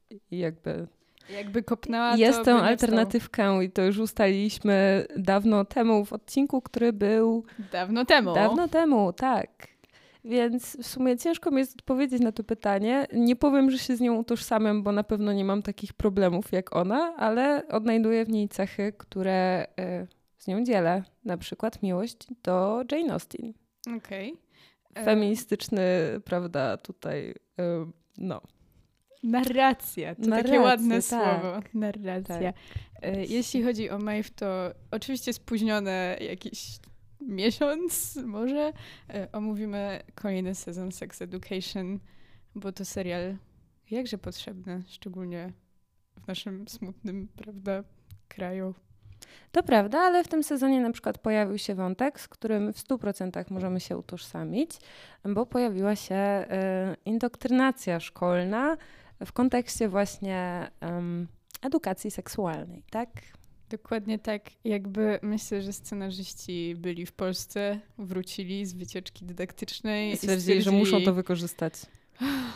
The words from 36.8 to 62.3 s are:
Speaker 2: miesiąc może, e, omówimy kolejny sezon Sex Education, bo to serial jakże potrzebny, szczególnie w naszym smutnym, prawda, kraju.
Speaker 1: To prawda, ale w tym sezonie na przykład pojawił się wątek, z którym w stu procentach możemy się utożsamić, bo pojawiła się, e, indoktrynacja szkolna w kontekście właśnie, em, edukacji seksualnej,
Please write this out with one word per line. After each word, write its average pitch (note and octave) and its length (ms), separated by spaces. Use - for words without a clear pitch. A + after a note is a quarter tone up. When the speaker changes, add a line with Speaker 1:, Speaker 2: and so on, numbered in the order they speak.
Speaker 2:
miesiąc C#4+ 960
może, C4 560
e, G3 180
omówimy G#3 680
kolejny F#3 400
sezon F3+ 380
Sex - 300
Education, F#3 760
bo G3 180
to G3 120
serial F3+ 520
jakże A3 280
potrzebny, F#3 680
szczególnie F3+ 640
w - 20
naszym F#3+ 420
smutnym, G3 680
prawda, G3 480
kraju. F#3 460
Speaker 1:
To F4 100
prawda, G#3+ 380
ale F4+ 240
w - 40
tym D#4 140
sezonie C4+ 380
na A#3 120
przykład - 260
pojawił G#3+ 400
się G3+ 160
wątek, F#3 460
z - 80
którym G#3+ 440
w - 60
stu B3+ 200
procentach F#3 520
możemy F#3 300
się - 160
utożsamić, F3 760
bo G#3 220
pojawiła G#3 500
się, - 180
e, F#3+ 920
indoktrynacja A#3+ 960
szkolna F#3+ 760
w - 60
kontekście A#3+ 560
właśnie, F#3 840
em, F3 480
edukacji A3 480
seksualnej, F3 800